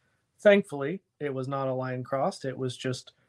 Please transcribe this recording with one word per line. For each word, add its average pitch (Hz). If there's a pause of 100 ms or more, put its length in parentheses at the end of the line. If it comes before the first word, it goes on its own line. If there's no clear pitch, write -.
(380)
Thankfully, 190 (180)
it 143
was 131
not 135
a 131
line 127
crossed. 139
It 127
was 127
just - (160)